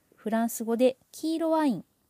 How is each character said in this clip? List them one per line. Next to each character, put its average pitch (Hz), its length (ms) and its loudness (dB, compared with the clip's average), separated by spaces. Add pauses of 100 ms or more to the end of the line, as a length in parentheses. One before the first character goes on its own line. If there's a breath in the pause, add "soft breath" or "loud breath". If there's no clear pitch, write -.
(160)
フ - 160 -10
ラ 226 120 0
ン 233 60 -2
ス - 140 -8
語 233 120 -2
で 247 220 4 (140)
黄 320 240 -4
色 320 160 0
ワ 311 140 2
イ 240 100 2
ン - 100 -8 (240)